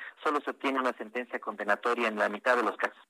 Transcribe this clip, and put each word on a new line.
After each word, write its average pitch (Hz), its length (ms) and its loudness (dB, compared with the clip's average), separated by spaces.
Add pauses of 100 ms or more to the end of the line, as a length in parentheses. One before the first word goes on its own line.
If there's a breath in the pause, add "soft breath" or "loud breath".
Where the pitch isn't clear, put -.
(220 loud breath)
solo 147 180 2
se 147 100 -6
obtiene 135 280 -2
una 127 140 2
sentencia 120 480 -6
condenatoria 110 640 0
en 107 120 -2
la 104 100 4
mitad 104 280 2
de 120 60 4
los 101 140 0
casos. - 340 -2